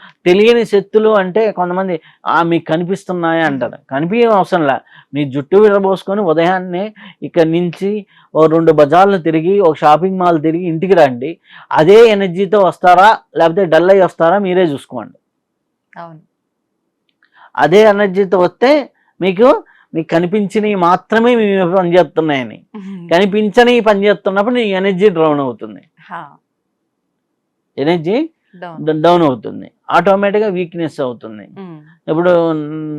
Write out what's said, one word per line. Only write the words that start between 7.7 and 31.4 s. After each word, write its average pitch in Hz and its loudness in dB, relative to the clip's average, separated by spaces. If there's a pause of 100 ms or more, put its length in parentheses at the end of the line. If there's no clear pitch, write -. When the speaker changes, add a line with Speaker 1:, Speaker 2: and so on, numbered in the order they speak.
Speaker 1:
ఓ 156 4
రెండు 160 2
బజార్లు 170 2
తిరిగి 165 -2
ఒక 160 2
షాపింగ్ 165 0
మాల్ 175 0
తిరిగి 160 -2
ఇంటికి 175 -2
రండి. 139 0 (340)
అదే 196 6
ఎనర్జీతో 196 -2
వస్తారా 180 4 (180)
లేకపోతే 165 0
డల్ 165 2
అయ్యి 196 4
వస్తారా 170 0
మీరే 185 -2
చూసుకోండి. 131 -8 (800)
Speaker 2:
అవును. 165 -20 (1400)
Speaker 1:
అదే 156 2
ఎనర్జీతో 202 2
వస్తే 240 0 (300)
మీకు, 220 2 (300)
మీకు 160 -6
కనిపించినవి 202 -2
మాత్రమే 214 0
మీ 226 0
మీద 190 0
పనిచేస్తున్నాయని. 160 -2 (120)
Speaker 2:
ఉమ్. 190 -16
Speaker 1:
కనిపించని 214 2
పనిచేస్తున్నప్పుడు 202 0
నీ 247 -2
ఎనర్జీ 196 0
డౌన్ 160 0
అవుతుంది. 110 -10 (200)
Speaker 2:
హా. 170 -18 (1500)
Speaker 1:
ఎనర్జీ 175 -4 (280)
Speaker 2:
డౌన్. 165 -16
Speaker 1:
డ-, 156 -2
డౌన్ 175 4
అవుతుంది 113 -4 (200)
ఆటోమేటిక్‌గా, 196 0
వీక్‌నెస్ 170 -8
అవుతుంది. 113 -10 (100)